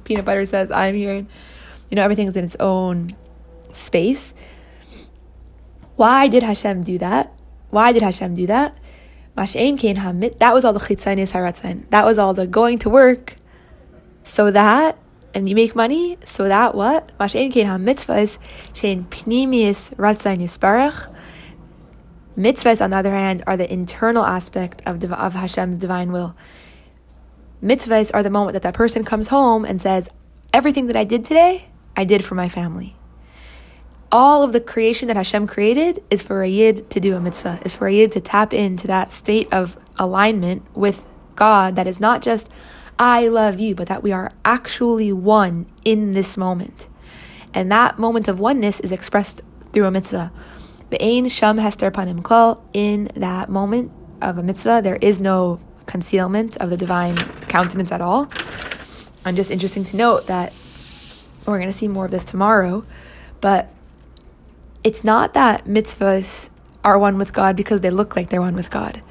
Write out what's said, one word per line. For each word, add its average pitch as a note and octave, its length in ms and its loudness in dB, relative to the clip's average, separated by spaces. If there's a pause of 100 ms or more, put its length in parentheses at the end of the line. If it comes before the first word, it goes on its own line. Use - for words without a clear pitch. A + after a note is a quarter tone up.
peanut G3+ 200 -4
butter G3 200 0
says, F#3+ 260 -2
"I F#3+ 160 0
am G3 80 -2
here," G3+ 180 -4
and, G3+ 140 -8 (640)
you G3 60 -2
know, G3+ 60 2
everything G3+ 260 2
is F#3 80 -4
in F#3 80 -2
its F3 160 -10
own F#3 560 -2 (560)
space. - 600 -2 (1600)
Why C4 320 6
did A#3+ 140 6
Hashem G3+ 400 -2
do F3+ 160 -4
that? G3 340 -2 (380)
Why A3+ 220 4
did A#3 100 4
Hashem F#3 320 -4
do F3+ 120 -4
that? C4+ 300 0 (600)
Mashein C4 420 -2
kein G3+ 180 0
hamit-, G3 440 -4
that A#3 140 6
was B3+ 100 4
all A3+ 80 4
the G3+ 80 -2
chitzonius G3 520 -2
haratzon. F3+ 580 -6
That G#3 160 6
was A3 120 4
all G3 140 2
the F#3 140 -2
going A3+ 340 2
to G#3+ 100 -2
work B3+ 460 4 (880)
so G#3 260 2
that, G#3+ 480 4 (360)
and G3 140 -2
you G3 60 -2
make A3+ 220 2
money, D#4+ 480 0
so - 240 -4
that G#3 260 2
what? C#4 440 -2
Mashein A#3 340 -2
kein A3 140 2
hamitzvahs, G#3 720 -2 (340)
shein F#3 360 -4
pnimius A#3 880 -2
ratzon G3+ 440 0
yisbarach. A3 720 0 (1300)
Mitzvahs, A3+ 440 2
on F#3+ 80 0
the F#3+ 60 0
other F#3+ 160 0
hand, F#3+ 340 -2
are F#3+ 100 0
the F3+ 140 -2
internal G#3+ 540 0
aspect F3+ 640 -4
of F3 120 -6
div-, F3 140 -6
of F#3 220 -4
Hashem's F#3 440 -4
divine F3+ 340 -4
will. F3 240 -8 (1300)
Mitzvahs A3 500 0
are G#3 100 0
the G3+ 80 0
moment G3+ 220 0
that F#3+ 100 -6
that F#3 120 -4
person A3+ 300 0
comes G#3+ 240 -4
home A#3+ 360 4
and F#3 160 -4
says, F#3+ 300 -2 (420)
"Everything C4+ 340 2
that A#3 100 -2
I A3 80 2
did A3+ 200 -2
today, F4 440 4 (280)
I G3 80 -2
did F#3+ 180 2
for F#3+ 120 -8
my F3+ 140 -4
family." F3 460 -8 (1160)
All C#4+ 300 6
of B3+ 100 0
the A#3 80 2
creation A#3 480 -2
that A3 80 0
Hashem G#3 300 -2
created B3 640 0
is G3+ 120 0
for G3 200 -4
a F#3+ 60 0
yid G#3 420 2
to G#3 100 -2
do F#3+ 160 0
a F3 40 -6
mitzvah, F3 440 -6
is F#3 100 -6
for G3 140 -4
a G3 40 0
yid G#3+ 200 6
to F#3+ 80 -2
tap G#3+ 340 0
into F#3+ 320 -2
that F#3+ 260 -2
state - 380 -2
of F#3 260 -2 (220)
alignment F#3+ 640 0 (120)
with G3+ 300 -2 (300)
God G3 400 4
that F3+ 120 -2
is F#3 140 -6
not A3+ 200 2
just, A3+ 300 -4 (480)
"I A#3+ 300 4
love G#3+ 300 2
you," G#3+ 160 -2
but F3 140 -8
that - 140 -6
we G3+ 100 0
are F#3 180 -4 (140)
actually A#3 640 -2
one F#3 560 2 (180)
in G#3+ 280 0
this F#3+ 240 -2
moment. F#3 500 -6 (680)
And F#3 180 -2
that A#3 260 2
moment A3+ 300 0
of F#3 100 -2
oneness G#3+ 420 0
is F3+ 120 -6
expressed - 480 -4 (320)
through G3+ 140 4
a F#3+ 40 2
mitzvah. F#3 400 -4 (600)
Ve'ein B3 380 0
sham G#3+ 300 2
hester G#3 320 -2
panim F3+ 300 -6
klal, A3+ 400 4 (120)
in G#3 440 -2
that F#3 320 -4
moment G3+ 420 -2 (320)
of F3 160 -4
a F3 40 -6
mitzvah, G3 420 0
there F#3 180 -2
is G3+ 160 4
no F#3 400 0 (280)
concealment F#3+ 720 -2
of F3 120 -4
the F3 60 -4
divine F3 400 -2 (320)
countenance F3+ 420 -2
at F3 100 -6
all. A3 280 -2 (960)
And F3+ 120 -4
just F#3+ 140 -2
interesting F#3+ 340 -6
to F#3 120 -10
note A#3 320 2
that F3+ 240 -4 (920)
we're G#3 140 -2
gonna F#3 140 -4
see G#3+ 160 -4
more F#3+ 160 -4
of F#3 80 -6
this F3+ 120 -4
tomorrow, G3 600 0 (560)
but G3 280 0 (1160)
it's A3 180 -2
not A3 320 2
that B3+ 300 2
mitzvahs G3 840 -2 (340)
are G3+ 120 6
one G3+ 220 2
with G3 140 -4
God F#3+ 240 2
because G3+ 240 0
they F#3 100 0
look G3+ 240 -2
like F3 140 -4
they're F3+ 120 -2
one F3+ 140 -2
with F3+ 160 -8
God. - 400 -8